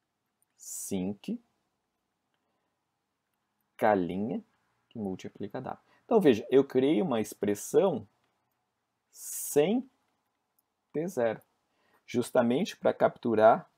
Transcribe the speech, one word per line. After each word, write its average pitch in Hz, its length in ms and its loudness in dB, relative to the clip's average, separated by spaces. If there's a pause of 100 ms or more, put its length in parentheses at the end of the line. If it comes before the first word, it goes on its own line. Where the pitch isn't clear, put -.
(560)
sinc, - 840 -8 (2250)
calinha, 104 680 0 (460)
que - 80 -18
multiplica 101 600 -10
W. - 240 -12 (220)
Então, 226 160 2
veja, 131 280 4
eu 135 140 6
criei 139 380 0
uma 135 180 -2
expressão 107 880 -2 (1040)
sem - 760 -4 (1000)
T 156 160 -4
zero, 117 340 -2 (640)
justamente 123 720 0
pra - 160 0
capturar 113 720 4 (100)